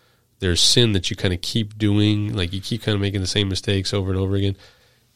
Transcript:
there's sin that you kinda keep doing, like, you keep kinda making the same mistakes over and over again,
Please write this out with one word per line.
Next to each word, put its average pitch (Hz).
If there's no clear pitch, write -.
there's 90
sin 117
that 95
you -
kinda 92
keep 107
doing, 104
like, 90
you 98
keep 110
kinda 107
making 98
the 92
same 101
mistakes 98
over 95
and 95
over 95
again, 98